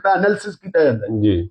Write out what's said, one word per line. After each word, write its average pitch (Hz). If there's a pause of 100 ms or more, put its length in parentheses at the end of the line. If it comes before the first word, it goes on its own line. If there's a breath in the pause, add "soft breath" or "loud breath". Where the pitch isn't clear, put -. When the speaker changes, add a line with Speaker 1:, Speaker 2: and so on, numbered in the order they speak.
Speaker 1:
ਦਾ 196
ਐਨਾਲਿਸਿਸ 202
ਕੀਤਾ 175
ਜਾਂਦਾ 113
ਹੈ। 110
Speaker 2:
ਜੀ। 92